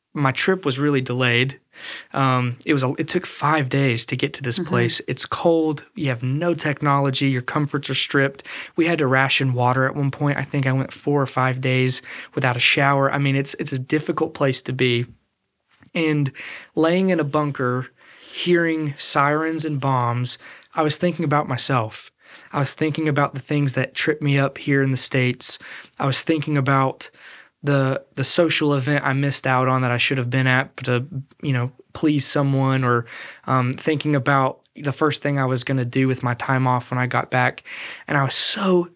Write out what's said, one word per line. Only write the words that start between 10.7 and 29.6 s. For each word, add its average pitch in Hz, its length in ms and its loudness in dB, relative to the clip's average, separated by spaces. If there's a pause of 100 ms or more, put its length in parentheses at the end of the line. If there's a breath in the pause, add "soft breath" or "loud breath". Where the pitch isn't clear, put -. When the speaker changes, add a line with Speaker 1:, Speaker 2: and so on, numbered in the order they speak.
Speaker 1:
went 135 180 -2
four 143 300 0
or 131 60 0
five 131 340 0
days 131 400 0 (320 loud breath)
without 120 240 0
a - 20 -4
shower. 139 520 4
I 143 80 0
mean, 139 160 2
it's, 139 200 -2
it's - 180 -6
a 127 60 -2
difficult 156 540 -2
place 135 300 0
to 131 100 -6
be. 123 320 2 (880)
And 151 380 2 (420 loud breath)
laying 180 380 2
in 165 80 2
a 151 40 0
bunker, 135 640 -2 (460 loud breath)
hearing 165 640 0
sirens 151 680 0
and 151 160 -4
bombs, 123 600 0 (340 loud breath)
I 165 80 0
was 151 160 0
thinking 170 280 -2
about 147 220 0
myself. 123 640 -2 (440 loud breath)
I 147 60 -2
was 139 140 0
thinking 156 340 -2
about 143 280 0
the 135 60 -10
things 143 320 0
that 131 200 -2
tripped 151 300 -2
me 139 160 2
up 139 180 0
here 139 240 2
in 135 80 2
the 131 80 0
States. - 640 -2 (400 loud breath)
I 139 80 0
was - 160 0
thinking 151 340 0
about 135 540 0 (520 loud breath)
the, 135 400 0 (100)
the 135 100 -4
social 151 520 2
event 139 280 0
I 135 100 0
missed 139 340 -2
out 127 200 2